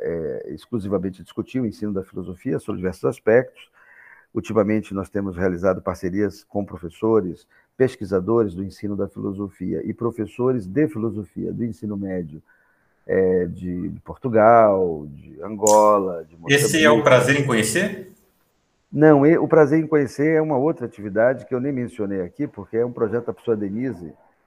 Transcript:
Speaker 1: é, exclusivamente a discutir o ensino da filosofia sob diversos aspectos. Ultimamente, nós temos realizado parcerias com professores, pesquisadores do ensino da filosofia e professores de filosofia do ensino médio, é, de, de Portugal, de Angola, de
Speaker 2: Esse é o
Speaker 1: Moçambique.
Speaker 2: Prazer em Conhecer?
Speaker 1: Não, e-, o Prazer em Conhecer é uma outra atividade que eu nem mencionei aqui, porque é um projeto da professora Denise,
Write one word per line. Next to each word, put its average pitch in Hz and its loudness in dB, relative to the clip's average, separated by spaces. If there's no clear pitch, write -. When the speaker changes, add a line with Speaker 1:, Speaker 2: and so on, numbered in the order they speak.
Speaker 1:
é, 78 -6
exclusivamente 95 -6
a 87 -20
discutir - -10
o 123 -2
ensino 107 -8
da 95 -4
filosofia 92 -8
sob 104 -10
diversos 92 -6
aspectos. 127 0
Ultimamente, 107 -2
nós 95 -6
temos 98 -6
realizado 92 0
parcerias 95 -4
com 101 -8
professores, 92 -2
pesquisadores 104 0
do 92 -8
ensino 101 -10
da 101 -4
filosofia 95 -8
e - -6
professores 117 -4
de 143 0
filosofia 104 -8
do 98 -6
ensino 107 -8
médio, 92 -8
é, 92 2
de, 90 -8
de - -12
Portugal, 104 4
de 71 -20
Angola, 104 4
de 82 -20
Speaker 2:
Esse 143 2
é 151 8
o 151 6
Speaker 1:
Moçambique. 147 0
Speaker 2:
Prazer 131 6
em 135 -2
Conhecer? 131 -2
Speaker 1:
Não, 143 6
e-, 165 6
o - -2
Prazer 156 4
em 156 -2
Conhecer 151 0
é 156 2
uma 156 -2
outra 139 -2
atividade 107 -2
que - -6
eu 123 -2
nem 143 -4
mencionei 110 -6
aqui, 92 -6
porque 104 -10
é 117 0
um 123 -6
projeto 117 -2
da 110 -4
professora 113 -4
Denise, 101 -6